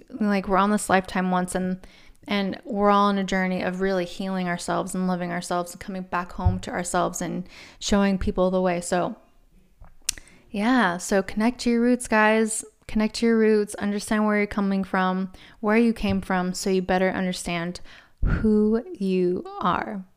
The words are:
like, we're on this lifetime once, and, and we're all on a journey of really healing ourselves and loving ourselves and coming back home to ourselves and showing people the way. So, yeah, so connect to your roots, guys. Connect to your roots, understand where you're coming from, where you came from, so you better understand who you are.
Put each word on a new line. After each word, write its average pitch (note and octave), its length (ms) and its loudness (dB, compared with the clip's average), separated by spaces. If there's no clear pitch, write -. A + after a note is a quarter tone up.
like, G3+ 260 0
we're G3 100 2
on G3 140 4
this G#3 180 0
lifetime F#3 440 0
once, F3+ 240 -2
and, F#3 280 -4
and G3+ 360 -2
we're G3+ 260 2
all G3+ 180 6
on G3 100 2
a G3 60 0
journey F#3 380 0
of F3+ 180 -2
really F#3+ 240 0
healing F#3 420 -6
ourselves F3 480 -4
and F#3 140 0
loving F3 240 -2
ourselves F3 400 -4
and - 80 -16
coming F#3+ 220 -10
back F3+ 320 -6
home F3+ 260 0
to G3+ 100 -10
ourselves F3 500 -2
and F3 280 -6
showing G3 380 2
people F#3 340 2
the F#3 80 2
way. F3+ 200 0
So, F3 360 -2
yeah, G#3+ 500 0
so G3 260 0
connect A3+ 380 -2
to A#3+ 80 0
your A#3 100 2
roots, A#3+ 260 2
guys. G#3+ 580 2
Connect A3 280 0
to A#3 100 0
your A3+ 120 4
roots, G#3+ 380 2
understand G#3 500 0
where G#3 100 2
you're G#3 120 0
coming G3 340 0
from, F#3 480 0
where G#3+ 160 2
you A#3 160 4
came G3 280 -2
from, F3+ 320 -2
so - 180 -4
you F#3 120 2
better F#3 260 2
understand F3 680 -4
who G#3+ 680 2
you F#3 520 0
are. F#3+ 440 -4